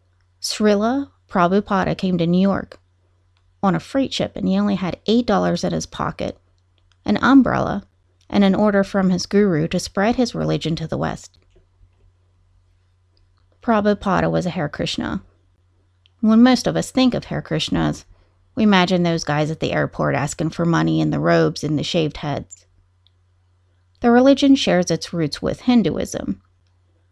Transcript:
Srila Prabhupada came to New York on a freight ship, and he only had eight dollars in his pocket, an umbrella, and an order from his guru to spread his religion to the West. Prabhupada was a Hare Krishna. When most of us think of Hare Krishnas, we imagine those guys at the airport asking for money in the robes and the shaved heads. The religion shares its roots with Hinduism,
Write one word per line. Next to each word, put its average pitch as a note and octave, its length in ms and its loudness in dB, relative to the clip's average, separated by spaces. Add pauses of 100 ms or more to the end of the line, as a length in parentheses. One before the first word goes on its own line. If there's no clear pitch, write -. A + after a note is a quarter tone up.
(420)
Srila A3 680 0 (180)
Prabhupada F#3 680 0
came F#3 220 -2
to E3+ 80 0
New F3 140 2
York - 380 -2 (840)
on F#3+ 120 2
a E3 60 -2
freight - 320 -4
ship, - 240 -4
and F#3 120 -4
he F#3+ 100 0
only G#3 160 0
had F3+ 320 -6
eight A#3+ 200 2
dollars F3+ 380 0
in F3 80 -2
his E3 140 -6
pocket, - 520 -8 (680)
an G#3 160 0
umbrella, - 640 2 (420)
and G3+ 160 2
an F#3+ 100 4
order G3 300 2
from F#3+ 240 -2
his F3+ 180 -2
guru F3+ 420 2
to - 100 -4
spread A3 380 -2
his B3 180 -2
religion D#3 420 -2
to D#3+ 100 -8
the E3 120 -6
West. - 400 -8 (2250)
Prabhupada G3+ 680 0
was E3 140 0
a F3 60 -2
Hare D#3 180 -4
Krishna. - 540 -6 (960)
When A3 220 6
most B3 240 4
of D#3+ 100 -2
us E3 140 -4
think B3+ 240 2
of C#3 120 -4
Hare D3 140 -6
Krishnas, D#3 640 -4 (520)
we A3 80 0
imagine F#3 400 4
those E3 200 -2
guys D3+ 260 -2
at D#3 100 -8
the - 120 -4
airport D3 420 -2
asking D3 360 -4
for E3+ 160 -4
money D#3+ 340 0
in D#3 100 0
the D3 100 -2
robes E3 440 0
and D3+ 140 -2
the C#3+ 60 -4
shaved D#3 340 -4
heads. - 480 -10 (1300)
The A#3+ 100 2
religion C4+ 460 6
shares F3+ 340 0
its E3 240 -6
roots D#3+ 260 -4
with - 220 -4
Hinduism, - 800 -2 (680)